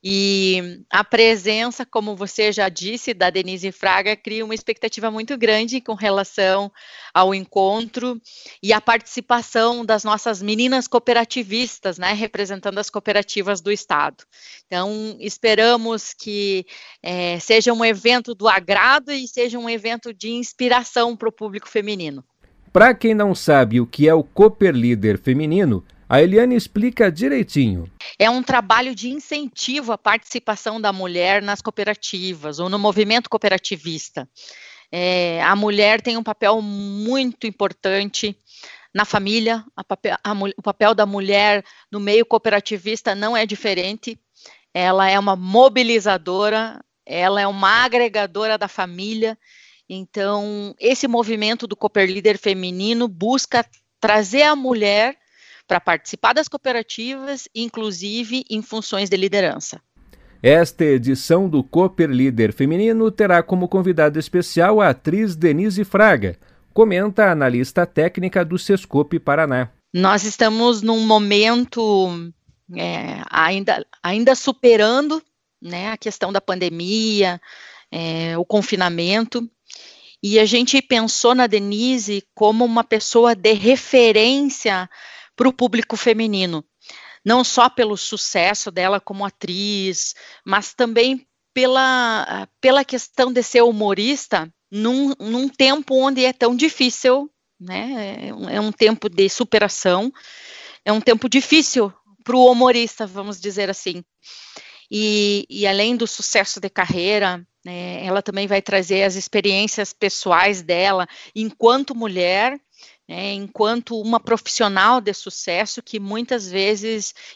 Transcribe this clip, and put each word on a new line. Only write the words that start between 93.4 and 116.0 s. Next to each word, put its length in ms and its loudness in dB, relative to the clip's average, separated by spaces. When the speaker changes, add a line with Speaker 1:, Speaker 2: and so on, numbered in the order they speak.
Speaker 1:
ser 200 2
humorista 880 0
num, 480 -2
num 280 -4
tempo 460 0
onde 300 2
é 80 2
tão 240 0
difícil, 720 0
né? 680 -10
É 60 -12
um, 140 -12
é 120 -4
um 120 -4
tempo 360 2
de 200 2
superação, 800 0
é 80 0
um 80 2
tempo 280 2
difícil 640 2
pro 160 0
humorista, 640 4
vamos 320 -12
dizer 300 -6
assim. 340 -8
E, 600 0
e 160 -4
além 300 0
do 100 -4
sucesso 540 -4
de 100 -8
carreira, 720 -2
né, 420 -12
ela 160 -2
também 240 -6
vai 160 -2
trazer 400 -2
as 140 -2
experiências 760 -4
pessoais 720 0
dela 460 -2
enquanto 580 0
mulher, 640 -2
né, 240 -10
enquanto 680 -4
uma 200 -2
profissional 800 0
de 120 -4
sucesso 680 -8
que 160 -12
muitas 500 -6